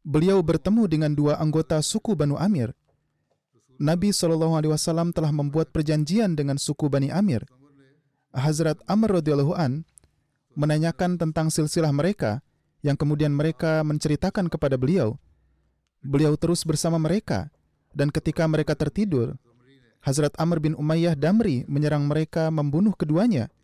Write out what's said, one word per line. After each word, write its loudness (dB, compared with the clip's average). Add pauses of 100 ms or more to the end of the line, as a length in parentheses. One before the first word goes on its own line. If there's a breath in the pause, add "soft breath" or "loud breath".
Beliau 2
bertemu 2
dengan 2
dua 2
anggota 0
suku -2
Banu 0
Amir. 0 (1040)
Nabi 2
Shallallahu 2
Alaihi 0
Wasallam -2
telah 0
membuat -2
perjanjian 0
dengan -2
suku -2
Bani 0
Amir. 0 (920)
Hazrat 0 (100)
Amr 2
radhiyallahu 0
an -2 (720)
menanyakan 0
tentang -2
silsilah 0
mereka, -2 (400)
yang 0
kemudian 0
mereka 0
menceritakan -2
kepada -2
beliau. 0 (880)
Beliau 2
terus -2
bersama 0
mereka, -2 (440)
dan 0
ketika -2
mereka 0
tertidur, -2 (640)
Hazrat 0
Amr 0
bin 0
Umayyah 0
Damri 0
menyerang 0
mereka, -2
membunuh 0
keduanya 0 (180)